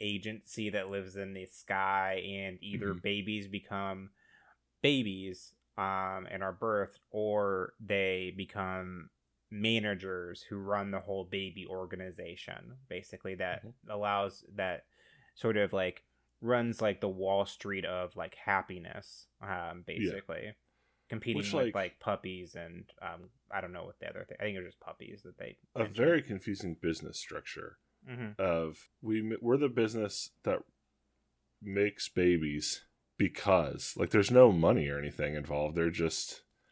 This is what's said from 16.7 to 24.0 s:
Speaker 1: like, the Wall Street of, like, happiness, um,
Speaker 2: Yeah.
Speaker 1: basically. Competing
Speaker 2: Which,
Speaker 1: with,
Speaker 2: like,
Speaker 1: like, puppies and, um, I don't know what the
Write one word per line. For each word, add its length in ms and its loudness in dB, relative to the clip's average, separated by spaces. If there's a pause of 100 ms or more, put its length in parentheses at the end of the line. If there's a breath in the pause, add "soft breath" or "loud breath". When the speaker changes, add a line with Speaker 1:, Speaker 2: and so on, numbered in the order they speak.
Speaker 1:
like, 200 2
the 80 2
Wall 360 2
Street 400 -6
of, 300 -4
like, 180 -8
happiness, 920 -4 (140)
um, 460 -6
Speaker 2:
Yeah. 120 -6
Speaker 1:
basically. 560 -4 (540)
Competing 280 -4
Speaker 2:
Which, 160 -2
Speaker 1:
with, 120 2
Speaker 2:
like, 100 -2
Speaker 1:
like, 240 -2
puppies 560 -6
and, 360 -12 (100)
um, 280 -10 (220)
I 100 -4
don't 120 -8
know 120 -10
what 140 -16
the 100 -10